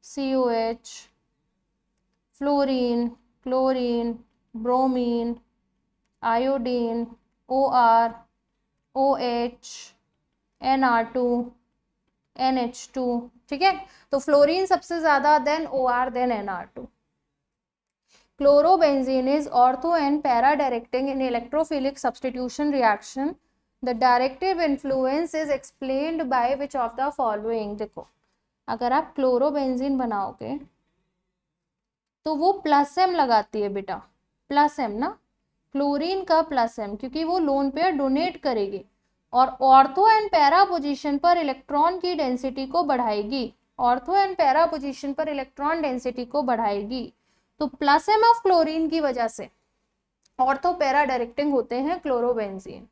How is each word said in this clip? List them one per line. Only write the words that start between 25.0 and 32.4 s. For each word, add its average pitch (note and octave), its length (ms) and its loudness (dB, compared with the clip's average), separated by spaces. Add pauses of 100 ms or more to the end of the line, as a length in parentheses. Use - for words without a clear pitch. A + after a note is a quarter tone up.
is D#4 160 -4
explained C#4 800 -4
by B3 260 0
which C#4 200 -8
of A#3 200 -4
the C4+ 160 -2
following? G#3+ 680 -4
देखो, - 300 -12 (600)
अगर A#3+ 260 -4
आप D#4 220 -2
क्लोरोबेंजीन C4+ 840 0
बनाओगे A3+ 640 -6 (1700)
तो D#4 100 -2
वो E4+ 160 2 (100)